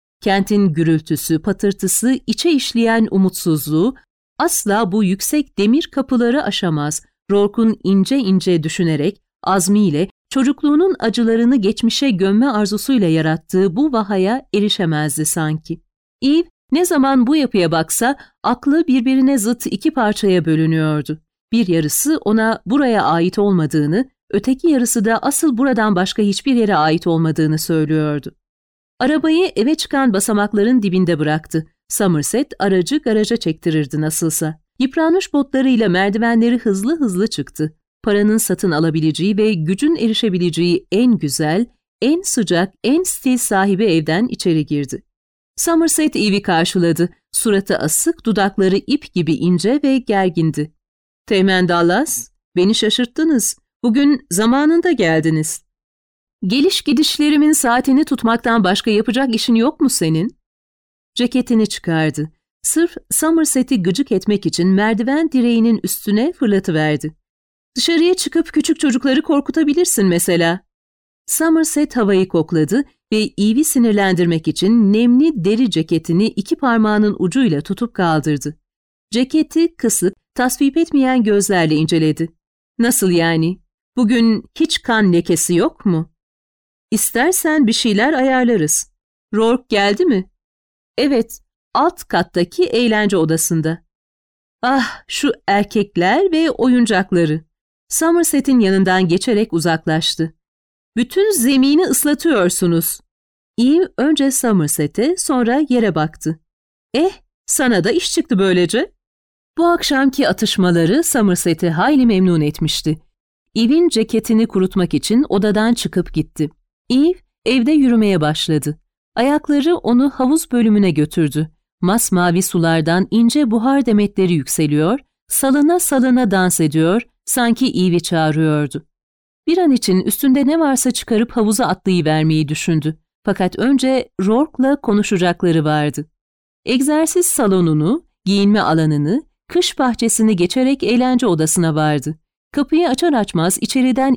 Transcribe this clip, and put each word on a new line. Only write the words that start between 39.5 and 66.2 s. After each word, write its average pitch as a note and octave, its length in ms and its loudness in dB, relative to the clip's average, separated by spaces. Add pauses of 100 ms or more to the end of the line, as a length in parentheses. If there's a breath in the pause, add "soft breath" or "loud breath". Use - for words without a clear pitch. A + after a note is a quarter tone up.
gücün G3 420 -2
erişebileceği F3+ 960 -2
en A3+ 260 2
güzel, D#3+ 480 -2 (360)
en D#4+ 200 0
sıcak, F#3 520 -2 (100)
en D4 180 0
stil B3+ 360 -2
sahibi G3 460 0
evden E3 420 0
içeri D#3+ 400 -2
girdi. C#3+ 360 -6 (540)
Somerset D#4+ 600 0
Eve'i G3+ 260 0
karşıladı. E3+ 640 0 (240 soft breath)
Suratı G3 460 -2
asık, - 480 -4
dudakları G3 500 0
ip - 360 -4
gibi D#3+ 220 -2
ince F3+ 500 0
ve C4+ 140 2
gergindi. E3+ 760 -2 (540)
"Teğmen F#3+ 420 2
Dallas, F3 600 0 (280)
beni F#3+ 180 2
şaşırttınız. B3 840 -2 (280)
Bugün C#4 460 2
zamanında C#4+ 640 2
geldiniz." D#3+ 720 0 (800)
"Geliş C#4 380 0
gidişlerimin D4+ 720 2
saatini C4 520 2
tutmaktan A3+ 600 0
başka G3 260 0
yapacak A3 440 0
işin A3+ 200 0
yok A#3 260 0
mu C#4 80 2
senin?" E3 480 -2 (800)
Ceketini A#3+ 520 0
çıkardı. D#3 640 -4 (300)
Sırf - 340 -2 (140)
Somerset'i D4+ 720 0
gıcık F#3+ 300 -2
etmek G3+ 340 -2
için E3+ 220 -2
merdiven A3+ 640 0
direğinin A#3 500 2
üstüne G#3+ 500 -2